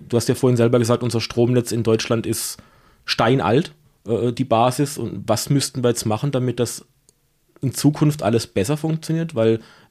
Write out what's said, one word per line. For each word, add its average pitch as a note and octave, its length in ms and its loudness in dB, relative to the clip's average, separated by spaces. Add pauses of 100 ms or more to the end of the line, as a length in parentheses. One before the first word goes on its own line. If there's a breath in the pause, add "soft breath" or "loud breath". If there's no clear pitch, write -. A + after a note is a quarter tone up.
du - 80 -2
hast A#2 140 2
ja B2 60 0
vorhin B2+ 200 2
selber A#2 240 4
gesagt, A#2+ 240 0
unser A#2 160 -2
Stromnetz A#2+ 540 0
in A#2 100 -2
Deutschland A2+ 420 0
ist - 300 -6 (480 soft breath)
steinalt, A#2+ 680 0 (340)
äh, A2+ 240 0
die B2 140 -4
Basis. B2 520 2
Und G2+ 300 -8
was G#2+ 220 -2
müssten C3+ 340 0
wir A#2+ 60 4
jetzt - 160 -2
machen, A2+ 260 -2
damit B2 300 -2
das - 240 -4 (760)
in B2+ 120 -2
Zukunft D3+ 500 0
alles A2+ 240 0
besser C#3 300 -2
funktioniert? D#3+ 580 -4
Weil A2+ 240 2 (320 loud breath)